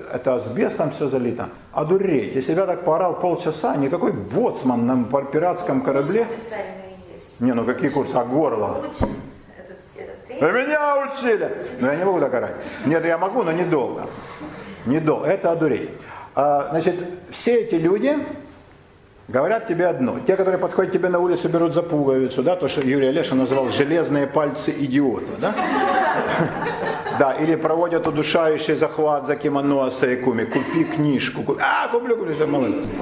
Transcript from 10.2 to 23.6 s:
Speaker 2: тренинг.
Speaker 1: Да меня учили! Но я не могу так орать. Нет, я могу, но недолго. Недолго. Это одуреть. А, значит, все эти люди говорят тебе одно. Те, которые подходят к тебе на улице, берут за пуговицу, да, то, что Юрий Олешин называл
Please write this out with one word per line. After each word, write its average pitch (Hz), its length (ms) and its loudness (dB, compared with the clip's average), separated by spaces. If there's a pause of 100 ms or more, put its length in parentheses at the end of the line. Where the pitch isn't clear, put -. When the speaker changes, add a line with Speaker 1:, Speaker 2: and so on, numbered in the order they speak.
Speaker 2:
тренинг. 262 140 -6
Speaker 1:
Да 185 120 4
меня 285 580 0
учили! 226 400 0 (300)
Но 123 80 0
я 147 80 2
не 175 80 0
могу 185 160 2
так 127 140 0
орать. 104 220 -2 (280)
Нет, 156 200 2
я 165 140 2
могу, 190 240 0
но 165 100 0
недолго. 151 500 0 (840)
Недолго. 139 420 2
Это 180 260 2
одуреть. 151 380 0 (440)
А, 143 360 2
значит, 165 240 0 (360)
все 233 320 2
эти - 140 0
люди 208 420 2 (1120)
говорят 170 380 0
тебе 175 200 0
одно. 127 400 0
Те, 190 100 4
которые 185 220 2
подходят 185 320 0
к - 20 -8
тебе 185 160 2
на 175 100 2
улице, 180 300 0
берут 165 260 2
за 170 80 2
пуговицу, 135 600 2
да, 175 140 2
то, 147 120 0
что - 120 -2
Юрий 135 280 2
Олешин 135 300 2
называл 131 320 2